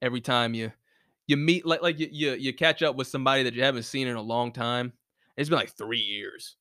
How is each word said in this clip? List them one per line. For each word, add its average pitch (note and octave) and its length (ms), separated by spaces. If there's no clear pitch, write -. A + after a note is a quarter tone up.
every B2 200
time A#2+ 320
you, A2+ 180
you C#3+ 80
meet, D#3+ 300
like, E3 160
like, E3+ 180
you, D#3 120
you, D3 220
you B2+ 200
catch D#3+ 280
up D3 140
with C3 120
somebody C3+ 360
that B2 100
you B2 100
haven't C3 200
seen C3 240
in B2 80
a A2 60
long A#2 320
time. A#2+ 400
It's D3 140
been, D#3 100
like, - 120
three A2+ 280
years, G2+ 600